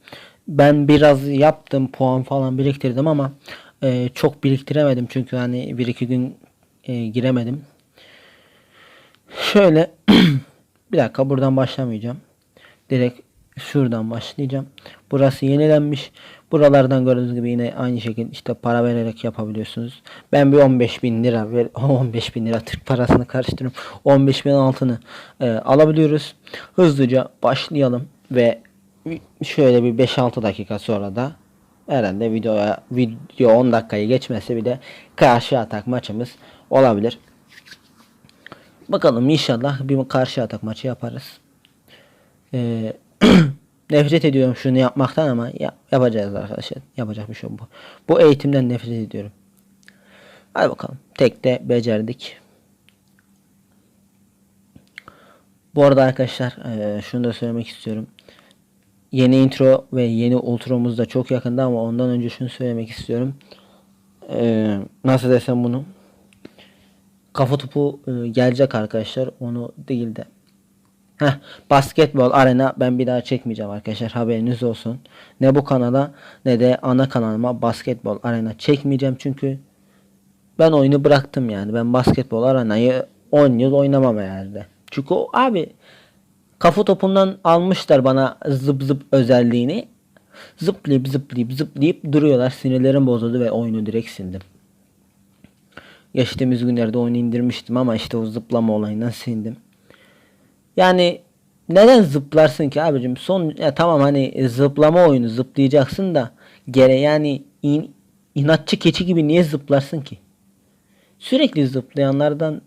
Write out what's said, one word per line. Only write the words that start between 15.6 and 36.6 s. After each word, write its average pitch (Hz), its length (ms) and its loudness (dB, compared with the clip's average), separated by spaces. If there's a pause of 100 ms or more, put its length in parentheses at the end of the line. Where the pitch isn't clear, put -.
Buralardan 139 540 4
gördüğünüz 123 280 0
gibi 120 160 -4
yine 120 280 -4
aynı 123 240 -4
şekilde 113 300 -8
işte - 220 -10
para 120 300 -2
vererek 117 400 -4
yapabiliyorsunuz. 110 800 -8 (300)
Ben 143 200 4
bir 143 60 6
on 131 220 6
beş 117 240 -2
bin 117 200 -2
lira 113 280 -2
ver-, 120 200 -2
<laughs> - 40 -18
on 127 380 0
beş 113 220 -6
bin 113 100 -4
lira 113 140 -2
Türk - 260 -12
parasını 123 400 0
karıştırıp 131 480 -6 (300)
on 139 240 4
beş 135 180 -2
bin 143 60 2
altını, 131 480 0 (400)
e, 127 100 -2
alabiliyoruz. 151 840 2 (400)
Hızlıca 139 540 2 (140)
başlayalım 131 640 -2 (240)
ve 120 300 2 (840)
şöyle 123 400 2
bir 120 140 -2
beş 120 220 0
altı 123 220 -2
dakika 104 380 -6
sonra 101 360 -6
da 131 160 -6 (580)
herhalde 113 420 -2
videoya, 107 460 -2 (140)
video 120 600 0
on 120 200 4
dakikayı 110 360 -2
geçmezse 123 480 -4
bir 113 100 -6
de 123 140 -4 (360)
karşı 131 440 2
atak 107 280 -6
maçımız 123 480 -8 (340)